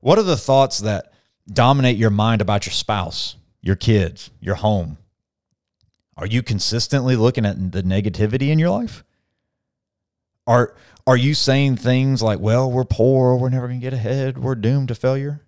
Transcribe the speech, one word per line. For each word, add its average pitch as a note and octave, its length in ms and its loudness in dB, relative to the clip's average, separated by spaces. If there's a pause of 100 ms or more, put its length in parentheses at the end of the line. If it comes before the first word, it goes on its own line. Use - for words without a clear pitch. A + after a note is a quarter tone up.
What E3+ 180 4
are A3 60 2
the F3 120 0
thoughts C3+ 420 2
that G#2 340 -6 (400)
dominate B2+ 440 4
your A2 140 2
mind G#2+ 300 2
about G2 260 -2
your - 60 -8
spouse, - 640 -6 (240)
your F#2+ 160 0
kids, - 540 0 (100)
your F#2 140 -4
home? F2 420 -2 (1200)
Are F2 100 -10
you A#2 160 -2
consistently B2 760 -2
looking A#2 280 2
at F#2+ 280 -2
the G2+ 100 -4
negativity G#2 680 0
in D#3 80 2
your E3 120 2
life? A3+ 320 -6 (1400)
Are, A#2+ 300 2 (300)
are B2+ 100 6
you C3+ 180 2
saying C3+ 420 2
things B2+ 460 0
like, A2 160 0
"Well, A#2+ 320 0
we're B2+ 140 0
poor, B2+ 520 2
we're B2+ 120 0
never B2+ 180 -2
gonna B2 140 -8
get B2+ 140 -6
ahead, C3 440 -4
we're B2+ 160 -2
doomed B2 340 0
to B2 60 -4
failure"? C#3 540 -4